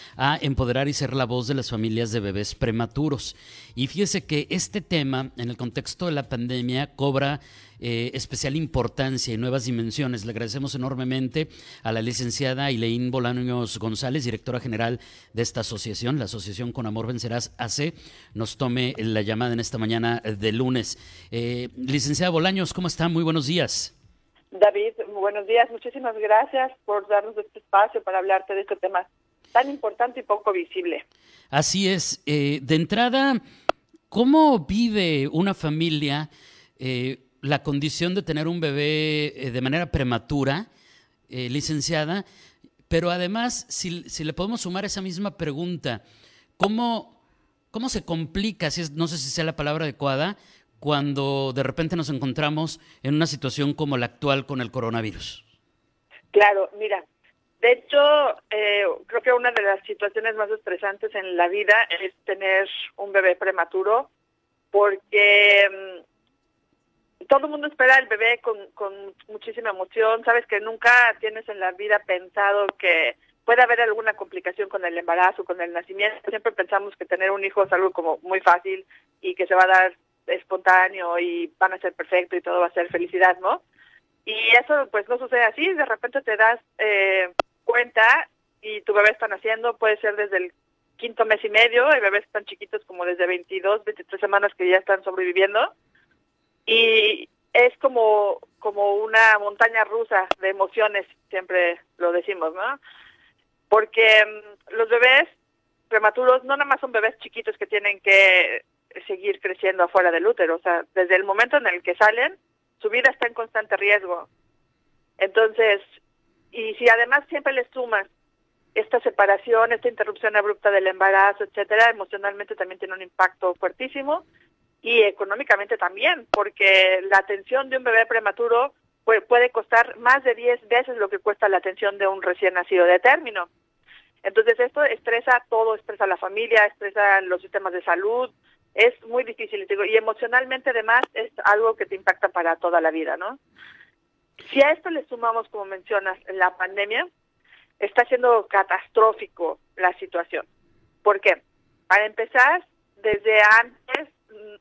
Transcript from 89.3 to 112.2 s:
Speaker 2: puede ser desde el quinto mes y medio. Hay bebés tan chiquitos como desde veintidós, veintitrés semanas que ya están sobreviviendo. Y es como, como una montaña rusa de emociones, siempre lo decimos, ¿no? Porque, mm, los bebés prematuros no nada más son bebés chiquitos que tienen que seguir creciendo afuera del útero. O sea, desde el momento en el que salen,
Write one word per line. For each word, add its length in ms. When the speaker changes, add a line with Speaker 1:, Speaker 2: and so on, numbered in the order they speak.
Speaker 2:
puede 200
ser 180
desde 220
el 160
quinto 280
mes 180
y 60
medio. 380
Hay 140
bebés 300
tan 140
chiquitos 400
como 200
desde 200
veintidós, 580
veintitrés 380
semanas 340
que 140
ya 80
están 260
sobreviviendo. 720
Y 600
es 280
como, 600
como 380
una 420
montaña 460
rusa 420
de 100
emociones, 580
siempre 500
lo 140
decimos, 420
¿no? 260
Porque, 560
mm, 520
los 120
bebés 400
prematuros 540
no 120
nada 100
más 140
son 120
bebés 260
chiquitos 400
que 80
tienen 340
que 640
seguir 320
creciendo 440
afuera 280
del 160
útero. 300
O 20
sea, 240
desde 220
el 80
momento 320
en 100
el 160
que 140
salen, 420